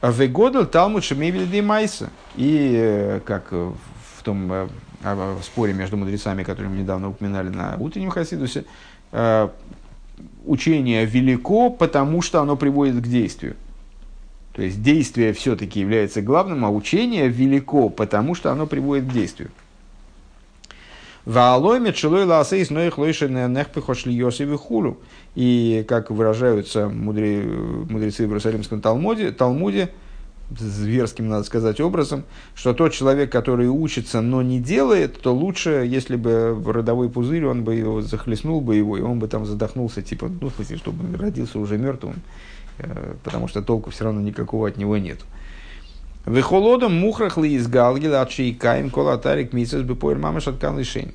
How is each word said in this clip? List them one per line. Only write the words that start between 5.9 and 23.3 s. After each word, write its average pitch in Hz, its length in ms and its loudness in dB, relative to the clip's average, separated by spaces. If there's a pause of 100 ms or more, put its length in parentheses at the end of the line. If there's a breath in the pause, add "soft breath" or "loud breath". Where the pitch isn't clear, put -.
мудрецами, 98 460 -4
который 98 240 -6
мы 95 100 -6
недавно 95 320 -4
упоминали 98 400 -4
на 98 280 -6
утреннем 175 300 -6
Хасидусе, 160 560 -6 (480 loud breath)
э, 110 360 2 (1000)
учение 131 580 2
велико, 127 640 4
потому 160 540 2
что 165 180 2
оно 143 160 2
приводит 139 460 2
к 117 40 -4
действию. 117 500 0 (1000)
То - 80 -4
есть 98 200 -4
действие 120 520 4
все-таки 104 460 -2
является 104 420 0
главным, 151 420 2
а 104 60 2
учение 165 580 2
велико, 135 640 4
потому 110 440 0
что 151 160 -2
оно 147 160 -2
приводит 139 400 -2
к 127 60 -4
действию. 104 380 -4 (1800 loud breath)
«Ваалой 127 540 6
мечелой 190 440 2
лаасейс 170 460 4
ноих 165 260 0
лойши 151 320 0
нехпы 127 540 -2